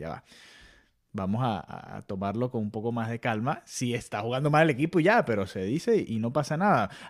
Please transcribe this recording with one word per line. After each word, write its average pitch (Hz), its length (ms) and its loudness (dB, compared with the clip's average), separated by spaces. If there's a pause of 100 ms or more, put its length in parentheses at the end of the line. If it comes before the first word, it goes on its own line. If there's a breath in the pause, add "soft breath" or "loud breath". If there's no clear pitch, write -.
ya 78 100 -10
va. - 140 -12 (880 soft breath)
Vamos 101 300 -2
a, 107 180 0
a, - 360 -14
a 101 40 -12
tomarlo 101 500 -4
con 117 100 -2
un 104 100 -2
poco 113 200 -4
más 113 180 -4
de 117 120 -6
calma. 120 440 -2
Si 120 280 -4
está 113 280 -4
jugando 131 300 0
mal 151 120 8
el 165 80 6
equipo 160 280 2
y 156 40 4
ya, 208 200 6
pero 101 240 0
se 95 160 -6
dice 156 420 0
y 113 140 -2
no 117 140 -2
pasa 147 240 0
nada. 160 320 4 (200 loud breath)